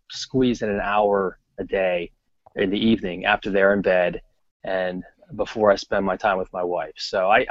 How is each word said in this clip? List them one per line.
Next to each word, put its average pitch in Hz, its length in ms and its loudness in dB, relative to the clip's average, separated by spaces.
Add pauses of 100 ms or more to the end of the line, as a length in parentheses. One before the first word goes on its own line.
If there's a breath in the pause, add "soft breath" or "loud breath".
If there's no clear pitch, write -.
squeeze 123 540 -2
in 107 80 -2
an 101 100 -2
hour 101 560 2 (220)
a 98 40 -8
day 90 480 -2 (440)
in 98 160 0
the 104 80 -2
evening 101 460 0
after 104 260 0
they're 98 220 4
in 101 100 0
bed 90 360 2 (440)
and 92 400 -6 (320)
before 104 340 0
I 98 60 6
spend 98 300 -2
my 95 100 -2
time 98 220 0
with 92 160 -6
my 92 100 -4
wife. 85 340 -6
So 92 320 -2
I, 120 220 4